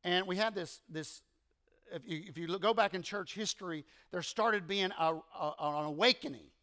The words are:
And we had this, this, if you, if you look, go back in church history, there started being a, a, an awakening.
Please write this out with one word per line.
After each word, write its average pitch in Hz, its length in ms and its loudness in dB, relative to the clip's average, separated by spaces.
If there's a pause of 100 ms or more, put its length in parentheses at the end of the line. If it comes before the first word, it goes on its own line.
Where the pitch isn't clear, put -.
And 180 220 4
we 185 100 0
had 214 180 2
this, 131 360 -6
this, 156 320 -8 (680)
if 151 160 -8
you, 156 200 -4
if 156 100 -14
you 165 120 -4
look, 185 120 0
go 214 140 6
back 208 180 4
in 185 80 -4
church 196 340 -6
history, 180 500 -4 (260)
there 180 100 -2
started 214 460 2
being 196 320 2
a, 160 160 4
a, 156 460 -4
an 151 260 0
awakening. 156 640 2 (140)